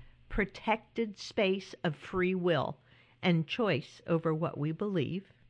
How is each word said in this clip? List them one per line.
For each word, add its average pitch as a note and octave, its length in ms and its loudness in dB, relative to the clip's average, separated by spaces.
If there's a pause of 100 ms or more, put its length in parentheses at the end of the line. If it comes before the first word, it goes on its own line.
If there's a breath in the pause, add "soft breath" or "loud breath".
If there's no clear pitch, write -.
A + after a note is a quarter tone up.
(300 loud breath)
protected A3 880 -2
space F#3+ 640 -2
of E3 140 0
free F#3 360 0
will E3+ 440 0 (440 soft breath)
and E3+ 240 4
choice - 600 -2
over E3 260 2
what D#3 240 -2
we D3+ 140 -2
believe. F3 540 -2 (240)